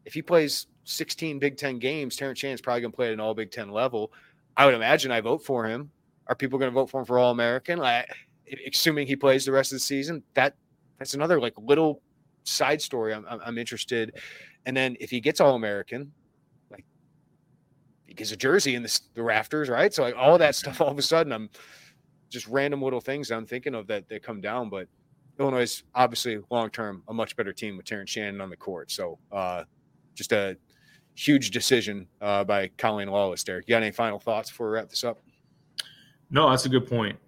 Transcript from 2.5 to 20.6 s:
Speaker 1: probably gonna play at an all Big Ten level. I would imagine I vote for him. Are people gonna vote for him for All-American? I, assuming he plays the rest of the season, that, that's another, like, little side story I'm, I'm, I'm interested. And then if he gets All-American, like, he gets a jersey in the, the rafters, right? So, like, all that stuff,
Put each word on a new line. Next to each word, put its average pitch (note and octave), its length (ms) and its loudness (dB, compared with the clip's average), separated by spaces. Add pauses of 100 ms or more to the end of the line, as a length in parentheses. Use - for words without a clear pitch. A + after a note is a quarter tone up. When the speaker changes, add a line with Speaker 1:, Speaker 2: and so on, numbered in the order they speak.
Speaker 1:
probably A#2+ 200 -2
gonna A#2 100 -6
play B2 160 -2
at A2+ 60 -2
an G#2+ 60 -6
all A2 140 -2
Big G#2+ 180 -6
Ten G#2+ 180 -10
level. A2 420 -2 (460)
I C#3 80 10
would C3+ 80 10
imagine C3 380 2
I A#2 100 0
vote A#2 240 0
for A#2+ 200 0
him. B2+ 260 -6 (360)
Are B2+ 80 0
people C3+ 240 -2
gonna C3 120 0
vote C3 180 2
for C3+ 100 -4
him B2 60 -6
for B2 140 4
All-American? B2 600 2
I, B2 260 0 (640)
assuming D3 400 0
he C3+ 80 -2
plays C3+ 300 4
the C3+ 60 -2
rest C3+ 200 2
of C3+ 60 -6
the B2 40 -6
season, C#3+ 420 -4 (100)
that, C#3 220 2 (420)
that's C3+ 160 -10
another, D#3 260 2
like, A#2+ 180 -2
little C#3+ 440 4 (420)
side D3 380 0
story A2 320 -4
I'm, G#2+ 160 -10
I'm, A#2 160 -12
I'm A#2 120 -8
interested. A2+ 580 -4 (500)
And C3 100 -4
then C3 240 0
if A2 100 -12
he B2 120 -4
gets C#3+ 180 2
All-American, B2 720 2 (600)
like, G#2 140 -20 (1200)
he - 80 -20
gets G#2+ 160 -8
a G#2+ 60 -10
jersey C#3 380 2
in A#2+ 80 -6
the, - 160 -2 (140)
the A#2 80 -8
rafters, A#2 480 0
right? C#3 240 2
So, D3+ 80 0
like, A#2+ 160 0
all C#3+ 220 10
that D3 160 6
stuff, - 260 -2